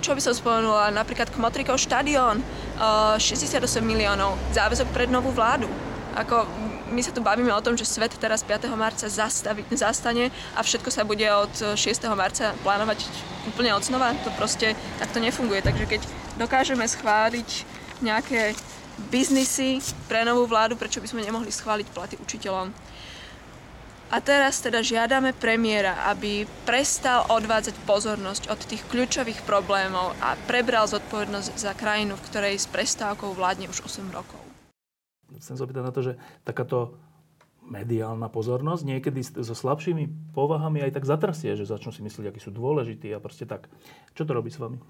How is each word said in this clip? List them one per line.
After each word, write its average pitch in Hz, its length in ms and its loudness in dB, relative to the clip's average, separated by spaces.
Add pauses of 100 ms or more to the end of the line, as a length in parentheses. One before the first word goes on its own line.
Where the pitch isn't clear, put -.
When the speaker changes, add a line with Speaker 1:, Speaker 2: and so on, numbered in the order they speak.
Speaker 1:
čo 294 80 2
by 269 80 0
som 247 160 2
spomenula? 220 560 4
Napríklad 226 400 0
Kmotrikov 254 480 0
štadión, 254 580 4
e, 254 60 -2 (720)
šesťdesiatosem 247 640 0
miliónov. 202 560 2 (160)
Záväzok 220 400 2
pred 247 160 2
novú 254 240 2
vládu. 240 320 4 (480)
Ako, 220 320 2 (480)
my 240 80 0
sa 247 80 -2
tu 233 160 -4
bavíme 220 240 4
o 214 160 2
tom, 240 80 2
že 226 160 0
svet 220 320 0
teraz 220 240 0
piateho 214 320 -2
marca 220 320 0
zastavi-, 208 640 -2
zastane 233 560 2 (240)
a - 80 -2
všetko 247 320 0
sa 214 160 0
bude 208 160 2
od 208 280 4 (200)
šiesteho 220 400 0
marca 196 480 0
plánovať 208 480 2 (400)
úplne 233 240 2
od 202 80 4
znova. 254 320 2 (160)
To - 80 -2
proste 220 400 2 (240)
takto 233 240 -2
nefunguje. 226 400 0
Takže - 240 2
keď 214 120 0 (360)
dokážeme 262 480 2
schváliť 226 800 2 (400)
nejaké 220 480 2 (560)
biznisy 262 720 2 (240)
pre 220 240 2
novú 240 160 6
vládu, 226 320 4
prečo 226 240 -4
by - 80 -8
sme 226 160 -4
nemohli 226 240 -4
schváliť 214 480 -2
platy 185 240 -8
učiteľom? 190 480 -4 (1400)
A 233 80 2
teraz 277 400 4
teda 233 240 2
žiadame 254 480 2
premiéra, 220 640 2 (160)
aby 208 320 -2 (240)
prestal 247 640 2
odvádzať 220 400 2 (160)
pozornosť 208 640 0
od 214 80 -6
tých - 320 -8
kľúčových 247 560 0
problémov 190 720 2
a 127 240 0
prebral 240 400 4
zodpovednosť 202 720 -4
za 202 160 -4
krajinu, 208 480 -2
v - 80 -16
ktorej 202 320 0
s - 80 -4
prestávkou 208 640 -2
vládne 185 400 -2
už - 80 -8
osem 202 320 -10
rokov. - 240 -12 (1040)
Speaker 2:
Chcem - 160 -14
sa 131 80 -4
opýtať 127 240 -6
na 123 80 -4
to, 131 80 0
že 127 160 -4 (240)
takáto 120 560 -2 (640)
mediálna 113 640 -4
pozornosť 123 560 -2
niekedy 131 400 -2
s-, - 80 -14
so 113 240 -8
slabšími 151 800 -2
povahami 151 480 2
aj 135 80 0
tak 135 160 -4
zatrasie, 156 480 0
že 104 80 -4
začnú 104 240 -8
si 110 160 -12
myslieť, 104 240 -10
akí 104 160 -12
sú 104 80 -12
dôležití 117 640 -2
a - 20 -8
proste 110 300 -12
tak. - 240 -12 (400)
Čo 156 160 -6
to 135 80 0
robí 113 160 -4
s - 80 -14
vami? 120 160 -8 (140)